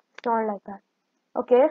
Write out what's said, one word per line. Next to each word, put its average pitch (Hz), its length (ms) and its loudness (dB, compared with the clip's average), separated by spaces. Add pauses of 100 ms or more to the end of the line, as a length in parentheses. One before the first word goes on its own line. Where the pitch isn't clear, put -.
(140)
It's - 100 -20
not 226 220 -2
like 202 200 -8
that. 196 140 -18 (560)
Okay. 247 340 2